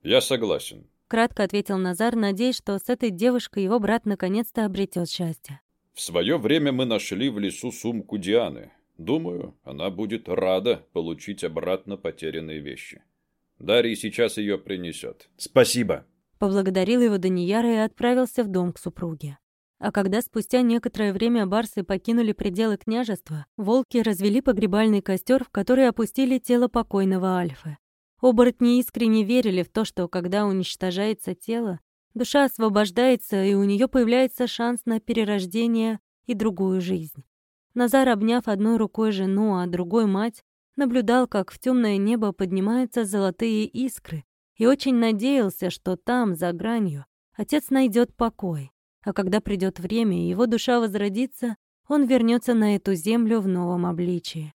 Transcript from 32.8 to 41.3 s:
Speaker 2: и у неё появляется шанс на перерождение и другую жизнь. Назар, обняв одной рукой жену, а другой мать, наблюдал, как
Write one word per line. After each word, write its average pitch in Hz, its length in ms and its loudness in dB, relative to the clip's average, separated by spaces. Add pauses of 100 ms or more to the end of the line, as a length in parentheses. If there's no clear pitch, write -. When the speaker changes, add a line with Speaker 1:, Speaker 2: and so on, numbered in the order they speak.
Speaker 2:
и 196 120 4
у 196 100 4
неё 202 240 2
появляется 254 580 2
шанс 233 380 -4
на 226 160 -2
перерождение 220 1000 0 (280)
и 247 80 -2
другую 190 480 0
жизнь. 170 420 -6 (480)
Назар, 254 380 4
обняв 226 380 0
одной 214 280 2
рукой 220 360 0
жену, 196 440 0
а 180 100 -2
другой 180 380 0
мать, 208 380 -2 (340)
наблюдал, 247 500 2
как 196 240 -4